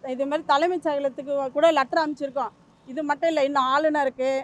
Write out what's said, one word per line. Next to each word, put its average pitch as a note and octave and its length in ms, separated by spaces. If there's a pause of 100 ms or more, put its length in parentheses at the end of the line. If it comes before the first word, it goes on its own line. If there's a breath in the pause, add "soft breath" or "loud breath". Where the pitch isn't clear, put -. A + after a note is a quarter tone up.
இது C4 260
மாதிரி D4+ 140 (100)
தலைமைச் E4+ 340
செயலகத்துக்கு C#4+ 460 (240)
கூட D#4 100 (100)
லெட்டர் C#4 260
அனுப்பிச்சிருக்கோம். C4+ 500 (380)
இது C4+ 180
மட்டும் C#4+ 220
இல்ல, D4+ 160
இன்னும் C#4 260
ஆளுநருக்கு C#4 580 (120)